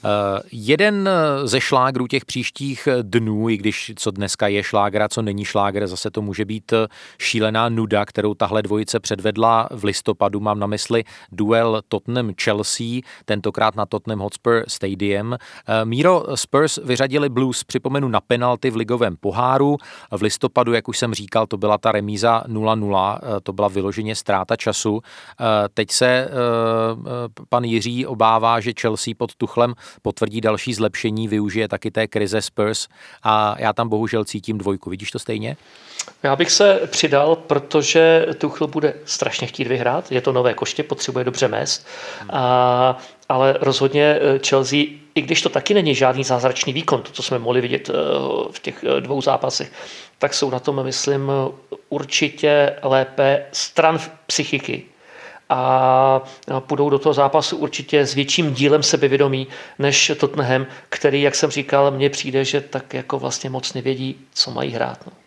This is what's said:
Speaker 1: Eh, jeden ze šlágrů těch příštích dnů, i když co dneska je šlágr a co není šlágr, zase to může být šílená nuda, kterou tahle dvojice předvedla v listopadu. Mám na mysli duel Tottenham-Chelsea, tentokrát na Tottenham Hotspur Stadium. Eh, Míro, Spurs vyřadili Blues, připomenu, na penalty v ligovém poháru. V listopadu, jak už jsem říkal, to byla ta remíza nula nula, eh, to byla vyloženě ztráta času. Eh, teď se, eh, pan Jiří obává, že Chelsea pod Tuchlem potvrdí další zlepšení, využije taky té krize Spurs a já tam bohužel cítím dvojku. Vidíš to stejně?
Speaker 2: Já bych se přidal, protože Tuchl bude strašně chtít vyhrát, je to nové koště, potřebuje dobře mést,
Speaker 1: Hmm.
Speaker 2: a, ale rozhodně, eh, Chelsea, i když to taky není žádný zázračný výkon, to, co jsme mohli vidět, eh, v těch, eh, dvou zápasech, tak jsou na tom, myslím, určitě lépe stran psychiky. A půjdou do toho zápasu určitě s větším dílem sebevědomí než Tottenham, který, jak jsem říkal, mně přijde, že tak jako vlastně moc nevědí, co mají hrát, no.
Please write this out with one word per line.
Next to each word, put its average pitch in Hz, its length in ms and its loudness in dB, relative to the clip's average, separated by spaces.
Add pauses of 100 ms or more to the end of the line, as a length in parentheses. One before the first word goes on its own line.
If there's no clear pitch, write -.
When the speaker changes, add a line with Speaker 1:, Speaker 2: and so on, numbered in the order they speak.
Speaker 1:
Eh, 101 360 0 (120)
jeden 190 560 2 (360)
ze 120 160 0
šlágrů 127 460 2
těch 131 180 -4
příštích 135 640 -4 (140)
dnů, 110 460 0
i 113 80 2
když 101 400 -4
co - 140 -4
dneska 101 380 -2
je 101 140 0
šlágr 104 400 0
a 104 60 0
co 113 140 -4
není 101 220 -4
šlágr, 101 420 -2
zase 92 240 -6
to 107 120 -6
může 101 220 -4
být 107 280 -6 (460)
šílená 110 500 0
nuda, 107 360 0
kterou 104 300 -2
tahle 104 280 0
dvojice 107 380 -2
předvedla 110 680 0
v 104 140 -10
listopadu. 101 560 0
Mám 104 180 -2
na 101 80 -2
mysli 113 380 -2 (280)
duel 110 560 2
Tottenham-Chelsea, 117 1120 -4 (220)
tentokrát 107 520 -2
na 104 100 -2
Tottenham 110 320 -6
Hotspur 113 500 0
Stadium. 101 680 -4
Eh, 110 500 -4
Míro, 147 400 2 (100)
Spurs 147 500 0
vyřadili 135 440 0
Blues, 127 360 -2
připomenu, 135 440 -2
na 107 120 2
penalty 123 500 0
v 113 60 -6
ligovém 113 400 0
poháru. 131 600 2 (340)
V 101 120 -4
listopadu, 117 500 0
jak 113 160 0
už 113 100 -6
jsem 113 160 -2
říkal, 107 320 -2
to 107 100 -6
byla 104 220 0
ta 110 140 0
remíza 107 540 0
nula 110 280 0
nula, 101 480 0
eh, 107 200 -6
to 101 100 -8
byla 101 160 0
vyloženě 101 480 -4
ztráta 98 400 -2
času. 110 440 -2 (400)
Eh, 120 40 -4 (300)
teď 107 160 -2
se, - 160 2
eh, 127 240 2 (1160)
pan 120 160 0
Jiří 117 420 -2
obává, 113 540 4
že 113 200 -4
Chelsea 110 380 -2
pod - 160 -6
Tuchlem 120 400 0 (280)
potvrdí 107 380 -4
další 110 340 -2
zlepšení, 110 540 -2
využije 104 400 -2
taky 104 220 -6
té 110 160 0
krize 104 360 -2
Spurs - 440 -2 (360)
a 107 360 2
já 110 140 0
tam 117 160 -2
bohužel 107 360 -2
cítím 107 340 -6
dvojku. 98 320 -4
Vidíš 98 200 -8
to - 80 -8
stejně? 113 380 -6 (680)
Speaker 2:
Já 139 140 2
bych 170 140 0
se 196 360 6
přidal, 147 500 4
protože 160 880 4 (120)
Tuchl 151 280 -2
bude 147 280 0 (100)
strašně - 420 -4
chtít 127 220 -6
vyhrát, 127 440 0
je 127 80 2
to 131 120 0
nové 123 220 2
koště, - 280 -4
potřebuje 127 420 -4
dobře 123 240 0
mést, - 380 -4 (340)
Speaker 1:
Hmm. - 120 -14
Speaker 2:
a, 127 640 4 (300)
ale 135 320 4
rozhodně, 139 600 2
eh, 139 180 4 (100)
Chelsea, 135 300 2 (360)
i 151 80 0
když 160 200 -2
to 170 60 0
taky - 260 0
není 160 200 4
žádný 131 300 2
zázračný 127 480 0
výkon, 143 300 0
to, - 100 -16
co 131 100 -10
jsme 127 160 -2
mohli 120 220 0
vidět, - 300 -4
eh, - 20 -2 (580)
v - 100 -16
těch, - 240 -10
eh, 139 160 0
dvou 131 220 -4
zápasech, 135 500 -2 (460)
tak 139 160 -2
jsou 139 160 0
na 127 100 -2
tom, 135 240 -2
myslím, 139 460 -2 (580)
určitě 143 840 2 (100)
lépe 135 680 2
stran 160 480 2 (260)
psychiky. - 580 -4 (640)
A 131 760 4 (380)
půjdou 143 300 0
do 139 80 4
toho 147 140 4
zápasu 143 440 2
určitě 147 500 0
s - 80 -6
větším 143 400 0
dílem 143 280 4
sebevědomí 135 640 2 (320)
než 143 420 2
Tottenham, 135 460 2 (220)
který, 143 340 2
jak 139 120 4
jsem 147 160 2
říkal, 139 400 2
mně 135 200 0
přijde, 135 340 -2
že 135 160 0
tak - 340 -10
jako 131 240 -6
vlastně 131 320 -6
moc 127 240 -8
nevědí, 131 420 -4 (180)
co - 160 -2
mají 127 200 -4
hrát, 120 360 -4
no. 127 60 -18 (140)